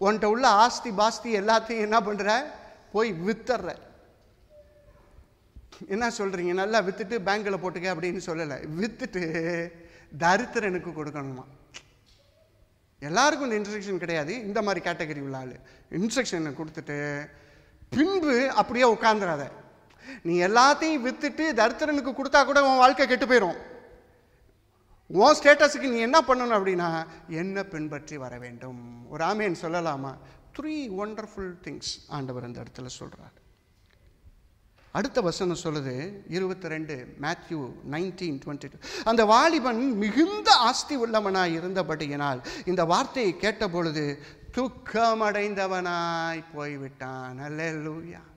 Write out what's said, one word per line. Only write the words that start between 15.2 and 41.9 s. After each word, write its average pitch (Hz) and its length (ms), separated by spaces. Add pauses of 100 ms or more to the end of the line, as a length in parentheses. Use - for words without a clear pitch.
உள்ள 135 180
ஆளு. 127 220 (300)
இன்ஸ்ட்ரக்ஷனை 180 640
கொடுத்துட்டு 147 760 (600)
பின்பு 294 600
அப்படியே 233 420
உட்கார்ந்துடாத. 196 580 (720)
நீ 170 180
எல்லாத்தையும் 285 640
வித்துட்டு 294 480
தரித்திரனுக்கு 262 600
கொடுத்தா 277 300
கூட 277 200
உன் 262 120
வாழ்க்கை 262 300
கெட்டு 247 200
போயிடும். 214 300 (1500)
உன் 226 360
ஸ்டேட்டஸுக்கு 285 460
நீ 233 100
என்ன 247 220
பண்ணணும் 247 400
அப்படின்னா, 175 460 (220)
என்ன 196 340
பின்பற்றி 151 540
வர 127 220
வேண்டும். 120 720
ஒரு 151 140
ஆமேன் 202 380
சொல்லலாமா? 160 520 (460)
த்ரீ 302 280 (100)
ஒண்டர்ஃபுல் 208 540 (120)
திங்ஸ் - 340 (100)
ஆண்டவர் 131 360
அந்த 120 160
இடத்துல 127 280 (140)
சொல்றார். - 400 (1500)
அடுத்த 240 280
வசனம் 175 420
சொல்லுது, 147 500 (160)
இருபத்தி 185 400
ரெண்டு, 156 520
மேத்யூ 151 520 (180)
நைன்டீன் 175 540
டுவென்டி 143 160
டூ. - 280 (160)
"அந்த 226 200
வாலிபன் 254 720
மிகுந்த 330 560
ஆஸ்தி 262 440
உள்ளவனாய் 196 600
இருந்தபடியினால் 151 840 (240)